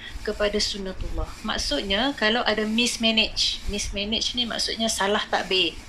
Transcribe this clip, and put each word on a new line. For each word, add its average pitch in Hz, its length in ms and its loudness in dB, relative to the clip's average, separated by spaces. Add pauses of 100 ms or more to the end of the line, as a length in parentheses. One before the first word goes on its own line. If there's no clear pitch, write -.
(240)
kepada 208 320 0
sunnatullah. - 720 -2 (200)
Maksudnya, 233 680 0
kalau 226 320 2
ada 214 160 2
mismanage, 220 960 2 (120)
mismanage 208 680 -2
ni 240 80 -2
maksudnya - 400 -2
salah 202 400 2
takbir, 190 480 2 (140)